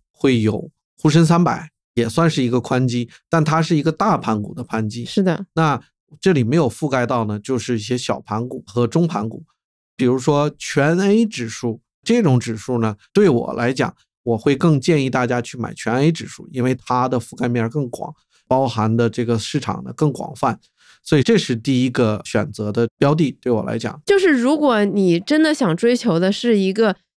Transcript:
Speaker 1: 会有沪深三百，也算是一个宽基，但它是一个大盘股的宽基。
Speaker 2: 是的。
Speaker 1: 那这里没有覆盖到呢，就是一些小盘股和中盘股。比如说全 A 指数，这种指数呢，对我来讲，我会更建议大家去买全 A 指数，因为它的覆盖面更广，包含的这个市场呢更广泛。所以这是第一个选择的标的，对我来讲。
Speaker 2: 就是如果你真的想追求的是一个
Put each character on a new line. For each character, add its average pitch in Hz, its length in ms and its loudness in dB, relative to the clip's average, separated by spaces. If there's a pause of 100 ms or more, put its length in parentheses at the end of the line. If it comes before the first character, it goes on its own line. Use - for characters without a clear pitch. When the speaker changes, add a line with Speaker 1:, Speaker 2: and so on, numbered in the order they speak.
(120)
Speaker 1:
会 127 280 2
有 107 320 -2 (260)
沪 156 120 2
深 160 160 6
三 170 180 4
百， - 260 -2 (260)
也 117 120 0
算 165 220 2
是 151 120 -2
一 123 80 0
个 123 120 0
宽 127 260 0
基， 120 220 -4 (200)
但 165 140 2
它 156 180 0
是 160 140 0
一 143 80 2
个 160 80 0
大 196 260 0
盘 107 240 -2
股 107 120 -10
的 - 100 -10
宽 110 240 -4
基。 117 160 -8
Speaker 2:
是 - 180 -2
的。 185 240 -2 (100)
Speaker 1:
那 147 260 0 (400)
这 190 100 2
里 135 140 2
没 123 100 0
有 151 140 2
覆 - 180 -6
盖 127 180 0
到 117 200 0
呢， 104 120 -4
就 120 220 -4
是 123 160 -4
一 110 40 -2
些 113 180 -4
小 - 240 -4
盘 113 260 -6
股 - 180 -14
和 120 220 -2
中 165 180 0
盘 143 220 -4
股。 139 160 -12 (540)
比 127 80 0
如 127 120 2
说 143 400 2
全 147 400 0
A 202 280 4
指 131 240 -6
数， 113 320 -6 (200)
这 233 220 2
种 131 160 4
指 113 160 -6
数 120 240 -4
呢， 110 160 -2 (160)
对 202 160 4
我 117 260 0
来 120 200 -2
讲， 131 200 -2 (300)
我 117 140 0
会 143 180 2
更 151 240 2
建 147 240 2
议 131 60 -2
大 127 180 -2
家 120 140 0
去 117 160 -10
买 117 160 -8
全 - 220 -4
A 143 140 4
指 160 160 -2
数， - 280 -18
因 127 100 -2
为 127 100 2
它 127 360 -2
的 127 100 0
覆 - 160 -12
盖 127 140 -4
面 117 200 -2
更 131 200 -4
广， - 240 -12 (340)
包 131 180 2
含 113 300 0
的 117 140 2
这 120 160 -4
个 117 120 0
市 113 220 -4
场 123 240 -6
呢 127 100 -14
更 147 200 0
广 - 200 -12
泛。 - 240 -2 (460)
所 - 140 2
以 131 60 4
这 226 140 4
是 139 160 0
第 123 300 0
一 131 60 0
个 113 340 0
选 101 260 -2
择 104 220 -6
的 117 160 0 (100)
标 143 160 4
的， 156 280 0
对 123 100 0
我 110 120 0
来 113 140 -4
讲。 117 280 -8
Speaker 2:
就 403 120 4
是 370 120 2
如 269 280 2
果 247 280 2
你 190 340 2
真 302 240 2
的 311 100 2
想 190 220 0
追 233 220 2
求 185 200 0
的 185 140 2
是 226 260 0
一 190 140 0
个 208 240 0 (240)